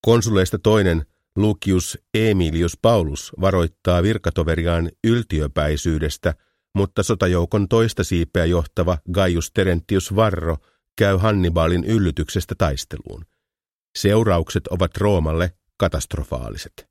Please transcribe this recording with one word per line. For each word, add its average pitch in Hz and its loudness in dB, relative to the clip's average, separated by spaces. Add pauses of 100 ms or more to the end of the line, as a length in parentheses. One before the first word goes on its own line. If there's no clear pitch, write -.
Konsuleista 107 2
toinen 95 2 (300)
Lucius 98 0 (160)
Aemilius 87 2
Paulus 90 0
varoittaa 87 0
virkatoveriaan 85 -2 (140)
yltiöpäisyydestä, 76 -2 (400)
mutta 98 0
sotajoukon 90 0
toista 113 0
siipeä 85 0
johtava 85 -2 (140)
Gaius 90 0
Terentius 92 -2
Varro 85 0 (420)
käy 101 4
Hannibalin 87 2
yllytyksestä 90 -2
taisteluun. - -6 (760)
Seuraukset 98 2
ovat 90 -4
Roomalle 87 0 (240)
katastrofaaliset. - -6